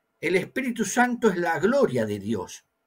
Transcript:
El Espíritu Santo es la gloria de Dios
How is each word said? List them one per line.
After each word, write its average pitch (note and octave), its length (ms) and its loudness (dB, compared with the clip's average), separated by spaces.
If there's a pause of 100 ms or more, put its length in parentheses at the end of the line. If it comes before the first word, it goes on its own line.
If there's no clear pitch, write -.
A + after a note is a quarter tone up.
(200)
El D#3+ 140 -2
Espíritu A#3+ 500 -2
Santo A#3+ 460 2
es F3 80 -2
la E3 220 -2
gloria G3 440 2
de G#2 140 -4
Dios G2 460 -6 (220)